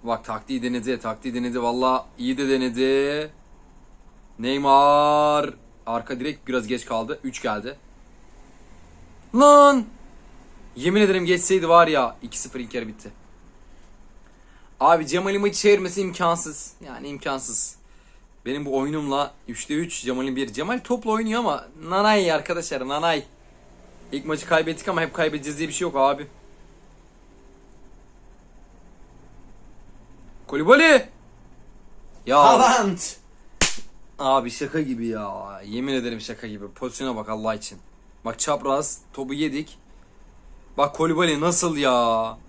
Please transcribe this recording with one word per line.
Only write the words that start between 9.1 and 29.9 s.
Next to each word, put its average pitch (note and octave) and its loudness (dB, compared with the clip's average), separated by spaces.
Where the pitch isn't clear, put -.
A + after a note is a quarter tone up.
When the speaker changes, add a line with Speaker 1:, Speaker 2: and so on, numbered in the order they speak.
Speaker 1:
Lan! C#4+ 8
Yemin F3+ 0
ederim F#3+ 2
geçseydi F3 0
var E3+ 8
ya, C3+ 0
iki B2 -12
sıfır B2+ -12
ilk A2+ -12
yarı A2+ -8
bitti. G#2+ -18
Abi D#3 4
Cemal'in F#3+ -2
maçı G3+ -2
çevirmesi G3 2
imkansız. E3+ -4
Yani C3 -16
imkansız. C3+ -6
Benim C#3 -6
bu C3+ -4
oyunumla C#3+ -4
üçte A#2+ -10
üç, E3+ -6
Cemal'in B2+ -4
bir. B2+ -6
Cemal F3+ -6
topla A#3 -4
oynuyor A3 -2
ama F#3 -4
nanay F#3+ 2
arkadaşlar, D3+ -4
nanay. D3+ -2
İlk C#3 -8
maçı D#3 -6
kaybettik D#3+ 0
ama F3 -2
hep D3+ -6
kaybedeceğiz D3+ -4
diye D#3+ -4
bir D3 -10
şey F3+ -4
yok D#3 -4
abi. C#3 2